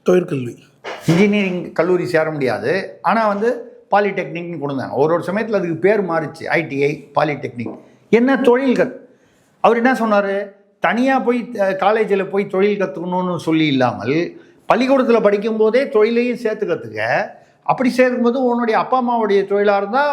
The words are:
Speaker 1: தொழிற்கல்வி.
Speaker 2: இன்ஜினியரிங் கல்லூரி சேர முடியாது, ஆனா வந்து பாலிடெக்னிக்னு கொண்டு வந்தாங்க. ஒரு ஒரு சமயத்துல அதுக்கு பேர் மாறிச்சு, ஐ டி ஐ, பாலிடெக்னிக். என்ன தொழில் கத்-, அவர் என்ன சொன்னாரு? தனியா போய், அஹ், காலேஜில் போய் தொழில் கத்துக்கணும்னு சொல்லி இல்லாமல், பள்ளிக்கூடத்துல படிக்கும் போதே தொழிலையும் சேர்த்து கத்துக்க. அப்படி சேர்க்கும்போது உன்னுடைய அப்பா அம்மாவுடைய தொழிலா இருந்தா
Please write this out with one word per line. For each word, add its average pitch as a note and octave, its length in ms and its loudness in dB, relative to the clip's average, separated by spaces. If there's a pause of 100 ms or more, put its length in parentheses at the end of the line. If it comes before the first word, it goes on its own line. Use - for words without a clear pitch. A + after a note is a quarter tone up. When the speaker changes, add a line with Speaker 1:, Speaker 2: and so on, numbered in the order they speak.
Speaker 1:
தொழிற்கல்வி. D#3+ 500 0 (500)
Speaker 2:
இன்ஜினியரிங் F#3+ 560 2 (120)
கல்லூரி F3 320 2
சேர D#3 260 0
முடியாது, C3+ 680 -4
ஆனா G#3+ 260 0
வந்து G#3 220 0 (420)
பாலிடெக்னிக்னு F3 680 -2
கொண்டு C#3 160 -6
வந்தாங்க. G#2 200 -8
ஒரு D#3 180 2
ஒரு E3+ 100 0
சமயத்துல A3 300 -4
அதுக்கு F3 220 -2
பேர் G3+ 280 2
மாறிச்சு, E3 400 -4
ஐ D#3 240 -2
டி C#3 160 -2
ஐ, D3+ 320 -4
பாலிடெக்னிக். B2+ 640 -4 (300)
என்ன B3 280 4
தொழில் B3+ 400 4
கத்-, - 220 -2 (640)
அவர் A3+ 120 6
என்ன A#3+ 180 2
சொன்னாரு? G3+ 420 0 (440)
தனியா B3 400 2
போய், B3 200 0 (140)
அஹ், F#3+ 220 0
காலேஜில் F#3+ 540 0
போய் G3 180 -2
தொழில் G3 340 0
கத்துக்கணும்னு F3+ 560 -4
சொல்லி D#3+ 300 0
இல்லாமல், B2+ 480 0 (540)
பள்ளிக்கூடத்துல A#3+ 520 4
படிக்கும் G#3 360 -2
போதே A3 320 2
தொழிலையும் A#3 480 0
சேர்த்து A3 300 -4
கத்துக்க. C3 600 -2 (360)
அப்படி B3 340 0
சேர்க்கும்போது B3 460 2
உன்னுடைய A#3+ 360 0
அப்பா B3 180 0
அம்மாவுடைய A3+ 460 0
தொழிலா G3+ 340 2
இருந்தா G#3 360 0